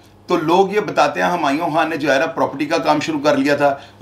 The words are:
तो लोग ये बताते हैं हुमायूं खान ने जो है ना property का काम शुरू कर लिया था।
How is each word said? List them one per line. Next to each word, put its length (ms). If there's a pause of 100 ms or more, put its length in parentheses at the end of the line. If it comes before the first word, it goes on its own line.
(300)
तो 80
लोग 360
ये 60
बताते 400
हैं 100
हुमायूं 440
खान 160
ने 80
जो 140
है 80
ना 60
property 400
का 120
काम 220
शुरू 200
कर 180
लिया 180
था। 260 (200)